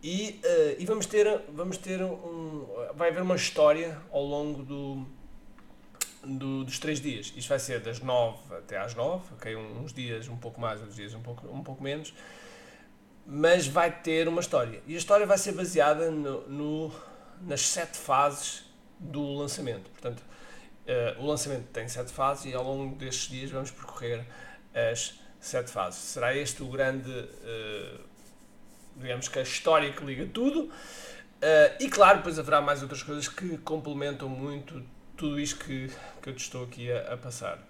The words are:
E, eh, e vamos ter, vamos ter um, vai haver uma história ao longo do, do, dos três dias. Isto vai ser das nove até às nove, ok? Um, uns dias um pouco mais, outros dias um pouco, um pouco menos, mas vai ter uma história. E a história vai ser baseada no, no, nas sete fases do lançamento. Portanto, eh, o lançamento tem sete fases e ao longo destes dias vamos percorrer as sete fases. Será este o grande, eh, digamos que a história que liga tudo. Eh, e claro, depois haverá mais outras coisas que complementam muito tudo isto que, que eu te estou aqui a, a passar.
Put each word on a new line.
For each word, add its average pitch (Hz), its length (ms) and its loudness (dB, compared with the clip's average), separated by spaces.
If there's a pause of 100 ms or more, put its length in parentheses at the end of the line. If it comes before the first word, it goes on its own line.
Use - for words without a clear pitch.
E, 202 400 -4
eh, 165 380 6
e 180 60 -4
vamos 214 220 0
ter, 208 200 6 (220)
vamos 175 280 -6
ter 185 240 -4
um, 165 680 -6 (260)
vai 170 140 4
haver 165 120 0
uma 185 140 4
história 156 640 4 (140)
ao 143 100 2
longo 147 400 -2
do, 139 420 -8 (1160)
do, 135 400 -4
dos 123 160 -6
três 151 200 -2
dias. 127 360 -6
Isto 120 140 -10
vai 131 100 2
ser 120 200 -4
das 113 200 -6
nove 123 400 2 (160)
até 98 220 -8
às 110 180 -4
nove, 160 380 -2
ok? 110 220 -8
Um, 110 280 -10
uns 143 100 -12
dias 120 340 -8
um 120 100 -10
pouco 117 220 -12
mais, 110 200 -2
outros 104 160 -14
dias 104 180 -10
um 113 80 -12
pouco, 120 260 -12
um 135 160 -10
pouco 139 200 -10
menos, 147 300 -6 (1120)
mas 156 420 6
vai 170 240 4
ter 165 360 2
uma 170 140 2
história. 120 460 0
E 156 80 -8
a - 20 -4
história 202 280 6
vai 196 120 6
ser 190 140 0
baseada 165 580 4
no, 147 380 -4
no, 151 480 -4 (460)
nas 147 200 -2
sete - 360 -2
fases 139 680 2 (340)
do 143 340 -6
lançamento. 131 580 -6
Portanto, 120 320 -8 (640)
eh, 120 320 2
o 135 80 -6
lançamento 143 400 -2
tem 113 200 -6
sete 123 240 -6
fases 139 340 0
e 131 100 -8
ao 127 80 -2
longo 135 320 -4
destes 131 340 -6
dias 131 220 -8
vamos 135 180 -4
percorrer 120 560 -8 (480)
as 117 460 0 (200)
sete - 300 -4
fases. 92 300 -4
Será 127 360 -2
este 143 260 -4
o 131 80 -8
grande, 131 420 0 (320)
eh, 107 540 -8 (1000)
digamos 127 320 -6
que 135 120 -2
a 131 40 0
história 151 480 4
que - 120 -10
liga 135 240 -6
tudo. 285 440 0 (720)
Eh, 151 380 10
e 277 100 -2
claro, 196 280 12
depois 170 200 -2
haverá 147 240 4
mais 143 220 0
outras - 180 -8
coisas 147 260 -6
que 175 320 -6
complementam 143 680 -4
muito 139 540 -8 (320)
tudo 147 240 -2
isto 147 240 -4
que, 131 240 -6 (320)
que - 120 -12
eu 127 40 -10
te - 40 -14
estou - 240 -8
aqui 120 280 -8
a, 117 220 -2
a 123 40 -6
passar. 113 420 -8 (100)